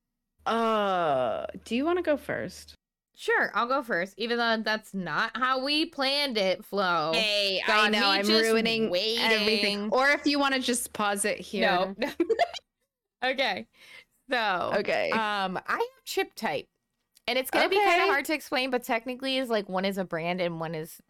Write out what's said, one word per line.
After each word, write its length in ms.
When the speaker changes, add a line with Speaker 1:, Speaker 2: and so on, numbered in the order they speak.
Speaker 1:
Uh, 1000
do 120
you 80
wanna 180
go 140
first? 580
Speaker 2:
Sure, 400
I'll 140
go 140
first, 340
even 220
though 240
that's 320
not 420
how 260
we 220
planned 540
it, 260
Flo. 500
Speaker 1:
Hey, 480
I 40
Speaker 2:
Got 260
Speaker 1:
know, 80
Speaker 2:
me 60
Speaker 1:
I'm 180
Speaker 2:
just 60
Speaker 1:
ruining 360
everything. 40
Speaker 2:
waiting. 1000
Speaker 1:
Or 180
if 180
you 120
wanna 200
just 360
pause 320
it 140
here. 580
Speaker 2:
No. 140
<laughs> 20
Okay. 460
So, 480
Speaker 1:
Okay. 320
Speaker 2:
um, 560
I 80
have 320
chip 280
type, 320
and 120
it's 120
gonna 180
be 80
kinda 160
Speaker 1:
Okay. 40
Speaker 2:
hard 160
to 80
explain, 380
but 120
technically 540
is, 140
like, 180
one 160
is 140
a 60
brand 360
and 180
one 160
is, 360